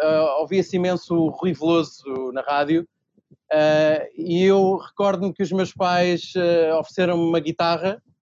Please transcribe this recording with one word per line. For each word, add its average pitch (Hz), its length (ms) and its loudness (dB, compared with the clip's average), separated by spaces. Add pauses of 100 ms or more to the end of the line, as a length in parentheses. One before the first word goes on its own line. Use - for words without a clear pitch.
ah, 156 380 2
ouvia-se 175 360 -2
imenso 180 400 -2
o 160 140 2
Rui 175 220 -4
Veloso 139 800 -2
na 131 100 -6
rádio, 147 440 -2 (640)
ah, 151 540 2 (120)
e 170 260 0
eu 190 340 4
recordo-me 196 560 -4
que - 100 -6
os 170 100 -4
meus 185 200 -2
pais, 180 640 0
ah, 170 440 2
ofereceram-me 175 440 0
uma 165 160 2
guitarra, 170 640 -2 (200)